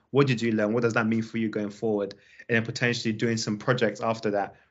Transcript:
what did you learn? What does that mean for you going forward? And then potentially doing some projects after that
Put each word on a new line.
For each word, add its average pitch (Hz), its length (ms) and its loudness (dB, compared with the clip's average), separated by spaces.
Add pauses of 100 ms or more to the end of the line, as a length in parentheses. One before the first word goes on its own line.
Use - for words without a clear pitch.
(120)
what 139 160 4
did 117 140 0
you 117 120 2
learn? 107 200 2
What 123 100 2
does 113 100 2
that 113 140 2
mean 113 160 2
for 113 140 -8
you 110 120 0
going 104 220 -4
forward? 101 440 -2 (320)
And 117 80 2
then 113 100 2
potentially 120 480 -2
doing 113 240 0
some 110 200 -4
projects 135 440 0
after 110 300 0
that 98 240 -2 (160)